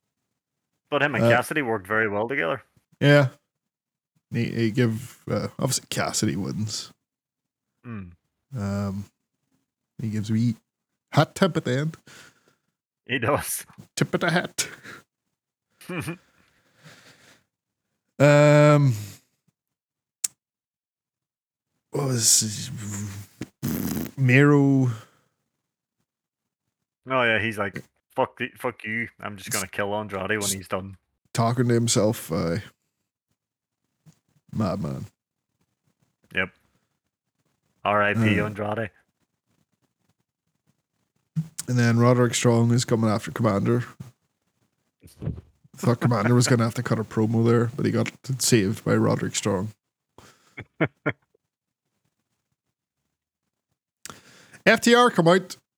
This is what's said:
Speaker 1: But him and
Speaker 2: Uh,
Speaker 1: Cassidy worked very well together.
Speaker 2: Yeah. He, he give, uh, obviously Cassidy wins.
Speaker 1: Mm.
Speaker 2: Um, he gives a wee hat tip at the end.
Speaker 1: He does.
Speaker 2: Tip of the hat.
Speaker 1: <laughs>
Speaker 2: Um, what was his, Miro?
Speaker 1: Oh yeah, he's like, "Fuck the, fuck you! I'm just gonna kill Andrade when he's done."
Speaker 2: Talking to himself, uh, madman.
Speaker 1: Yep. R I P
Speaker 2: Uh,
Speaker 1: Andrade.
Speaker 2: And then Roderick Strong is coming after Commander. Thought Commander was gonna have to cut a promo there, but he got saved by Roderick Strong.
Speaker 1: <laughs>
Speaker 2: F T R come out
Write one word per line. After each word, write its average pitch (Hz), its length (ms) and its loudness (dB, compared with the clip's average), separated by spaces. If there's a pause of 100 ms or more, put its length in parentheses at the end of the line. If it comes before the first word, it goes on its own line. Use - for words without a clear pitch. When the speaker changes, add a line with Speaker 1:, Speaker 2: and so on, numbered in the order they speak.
(920)
Speaker 1:
But 139 120 0
him 143 120 0
and 113 100 2
Speaker 2:
Uh, 117 60 6
Speaker 1:
Cassidy 123 320 0
worked 110 240 -4
very 110 220 0
well 104 200 -4
together. 135 340 -6 (380)
Speaker 2:
Yeah. 143 280 6 (1000)
He, 143 140 -4
he 113 260 -2
give, 117 480 -2 (120)
uh, 104 180 -4 (100)
obviously - 320 -4
Cassidy 73 460 -4
wins. 98 560 -8 (960)
Speaker 1:
Mm. 98 260 -14 (440)
Speaker 2:
Um, 101 500 -6 (960)
he 113 100 -6
gives 104 200 -6
a 110 40 0
wee 113 220 0 (560)
hat - 220 0
tip 180 220 0
at 160 80 -4
the 123 140 -2
end. 160 180 -6 (1080)
Speaker 1:
He 127 120 -4
does. 117 460 -4 (320)
Speaker 2:
Tip - 180 -2
of 175 60 -4
the 175 100 -2
hat. - 380 -4 (1200)
Speaker 1:
<laughs> 175 300 -8 (2000)
Speaker 2:
Um, 147 760 6 (3000)
what 143 160 -4
was 120 340 2
his, 110 300 -6 (1500)
Miro? 139 760 4 (2250)
Speaker 1:
Oh 131 140 0
yeah, 110 160 2
he's 107 180 -2
like, 98 240 -6 (320)
"Fuck - 240 -2
the, 127 180 -8
fuck - 280 -8
you! 110 240 -8 (100)
I'm 104 180 -12
just 95 140 -14
gonna 101 160 -6
kill 101 260 -6
Andrade 98 380 -6 (100)
when 101 100 -4
he's 95 180 -8
done." 95 300 -8 (340)
Speaker 2:
Talking 120 340 0
to 120 80 2
himself, 110 560 0
uh, 85 280 -2 (2000)
madman. 85 520 -6 (1300)
Speaker 1:
Yep. 92 180 -4 (1300)
R 104 200 2
I 104 100 0
P 107 260 2
Speaker 2:
Uh, 104 60 -2
Speaker 1:
Andrade. 104 440 -6 (2750)
Speaker 2:
And 123 100 -2
then 117 220 4
Roderick 123 380 4
Strong 117 360 4
is 117 120 2
coming 113 260 0
after 101 220 -4
Commander. 117 500 0 (1900)
Thought - 260 0
Commander 120 340 2
was 120 120 4
gonna 117 180 2
have 113 100 -2
to 123 80 -4
cut 113 180 -2
a - 20 -4
promo 113 460 0
there, 117 260 2
but - 120 -2
he 110 40 0
got 113 220 -2 (280)
saved 107 440 2
by 107 100 2
Roderick 107 400 0
Strong. 101 440 -4
Speaker 1:
<laughs> - 20 -20 (4000)
Speaker 2:
F 220 140 6
T 233 140 6
R 240 160 6
come 165 180 2
out 185 280 2 (220)